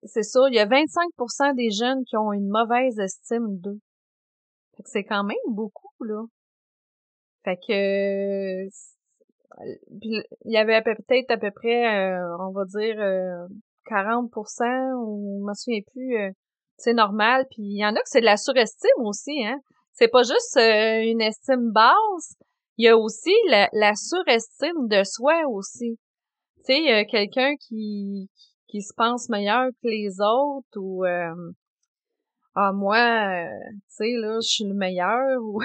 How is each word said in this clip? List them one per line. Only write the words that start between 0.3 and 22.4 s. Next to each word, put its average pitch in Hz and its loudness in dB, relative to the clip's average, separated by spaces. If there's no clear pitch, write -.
il 247 0
y 220 4
a 208 4
vingt-cinq 302 2
pour 233 -6
cent 285 0
des 240 0
jeunes 247 -2
qui 226 -6
ont 214 -2
une 202 -2
mauvaise 233 0
estime 208 -6
d'eux. 202 -12
Fait 196 -20
que - -20
c'est 202 -4
quand 202 -2
même 202 -4
beaucoup, 226 -10
là. 214 -8
Fait 185 -4
que, 196 -2
euh, 196 -12
puis 220 -6
il 226 -6
y 220 2
avait 214 2
à 220 4
peu, 220 -2
peut-être 254 0
à 233 0
peu 202 -4
près, 226 0
euh, 180 -6
on 190 -8
va 196 -4
dire, 214 -6
euh, 185 -4
quarante 226 -4
pour 214 -10
cent 262 -4
ou 202 -8
je 202 -8
me 202 -6
souviens 214 -4
plus, 254 -4
euh, 202 -2
c'est 233 0
normal. 220 2
Puis 220 -16
il 202 -8
y 208 0
en 214 0
a - 0
que 508 -4
c'est 247 4
de 233 2
la 208 8
surestime 262 2
aussi, 247 -6
hein. 240 -4
C'est 233 4
pas 247 6
juste, 311 0
euh, 220 4
une 226 0
estime 233 0
basse, 330 4